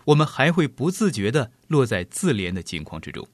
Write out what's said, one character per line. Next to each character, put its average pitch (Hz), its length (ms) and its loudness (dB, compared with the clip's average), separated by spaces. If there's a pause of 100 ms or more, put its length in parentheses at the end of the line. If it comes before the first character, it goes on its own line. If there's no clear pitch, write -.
我 147 100 6
们 151 100 4
还 143 260 2
会 160 160 2
不 135 220 -4
自 190 220 0
觉 107 200 -2
地 131 200 -2 (160)
落 143 180 2
在 104 180 -2
自 165 300 -2
怜 92 180 -2
的 90 120 -6
境 78 200 -6
况 76 160 -12
之 73 120 -12
中。 69 220 -12